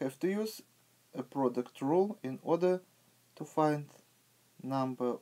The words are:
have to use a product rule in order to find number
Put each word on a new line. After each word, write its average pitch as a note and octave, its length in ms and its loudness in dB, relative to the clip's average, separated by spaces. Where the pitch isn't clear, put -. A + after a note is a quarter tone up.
have C3+ 200 -4
to F3 80 2
use G#3+ 340 -2
a C3 80 -6
product B2 600 -2
rule F#3 400 2
in F#3+ 200 -6
order F3+ 380 2
to D#3 80 -10
find D3+ 400 2
number B2+ 600 -2